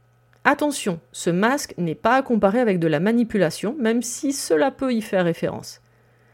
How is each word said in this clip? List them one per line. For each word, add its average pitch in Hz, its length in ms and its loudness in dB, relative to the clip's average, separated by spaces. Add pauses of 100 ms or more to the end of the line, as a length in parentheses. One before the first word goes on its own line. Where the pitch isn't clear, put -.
(440)
Attention, 277 560 0 (120)
ce - 180 -4
masque 220 480 0
n'est 165 180 -2
pas 233 200 2
à 269 60 4
comparer 220 380 2
avec 214 180 2
de 165 100 2
la 156 120 2
manipulation, 214 800 0
même 233 220 0
si 277 320 -4
cela 294 360 0
peut 269 240 -4
y 220 80 0
faire 190 240 0
référence. - 560 -6 (520)